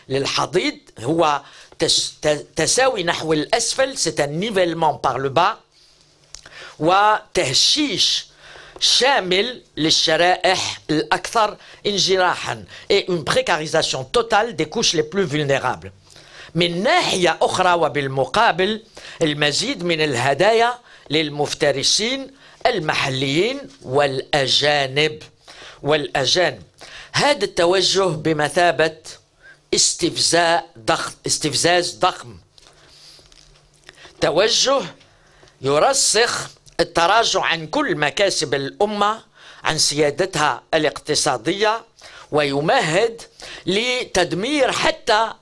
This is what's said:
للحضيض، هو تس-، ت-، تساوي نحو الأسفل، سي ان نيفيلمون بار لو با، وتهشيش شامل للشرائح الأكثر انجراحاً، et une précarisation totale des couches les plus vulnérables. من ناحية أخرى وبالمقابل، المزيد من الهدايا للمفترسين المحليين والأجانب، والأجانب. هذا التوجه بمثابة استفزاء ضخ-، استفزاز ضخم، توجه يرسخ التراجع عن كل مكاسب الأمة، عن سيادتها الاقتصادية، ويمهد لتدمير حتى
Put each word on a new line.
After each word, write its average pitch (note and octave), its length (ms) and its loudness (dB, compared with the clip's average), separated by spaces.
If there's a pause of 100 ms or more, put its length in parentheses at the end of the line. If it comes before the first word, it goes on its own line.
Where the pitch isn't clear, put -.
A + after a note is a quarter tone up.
للحضيض، C#3+ 680 -2 (220)
هو D3 420 0 (380)
تس-، - 320 0 (100)
ت-، D3+ 240 0 (100)
تساوي A3+ 480 0
نحو E3 300 0
الأسفل، A#3+ 640 -2
سي D#3 260 -2
ان D3 160 -4
نيفيلمون E3+ 640 0
بار B2+ 140 0
لو C3+ 120 -4
با، F3+ 280 2 (1200)
وتهشيش F#3+ 1500 2 (520)
شامل A3+ 840 0 (140)
للشرائح E3 1120 2
الأكثر F#3 680 0 (280)
انجراحاً، E3+ 800 0 (300)
et G3 180 2
une E3 120 -2
précarisation D#3 800 0
totale A3 520 0
des D3+ 140 -2
couches - 240 -2
les D#3 100 0
plus F#3+ 220 -2
vulnérables. C3 640 -2 (640)
من E3+ 280 0
ناحية G3+ 580 2
أخرى F3+ 320 2
وبالمقابل، D#3+ 1080 0 (380)
المزيد D#3+ 640 0
من E3 180 0
الهدايا D#3 720 2 (360)
للمفترسين D3+ 1300 -2 (260)
المحليين D#3 960 0 (220)
والأجانب، C#3+ 1400 0 (600)
والأجانب. C#3+ 800 0 (500)
هذا G#3+ 320 2
التوجه F#3 580 2
بمثابة D#3 920 0 (760)
استفزاء E3 960 0 (220)
ضخ-، - 200 -2 (160)
استفزاز E3 680 0
ضخم، B2 420 -4 (1800)
توجه G#3+ 600 2 (800)
يرسخ G#3 880 0 (300)
التراجع F3 640 2
عن D#3 260 -2
كل C4+ 280 -2
مكاسب D3+ 580 0
الأمة، G3+ 680 -2 (420)
عن D3+ 140 0
سيادتها D3 880 0 (100)
الاقتصادية، D#3 1120 -2 (460)
ويمهد D#3 880 0 (440)
لتدمير A3 1080 0
حتى A3 720 0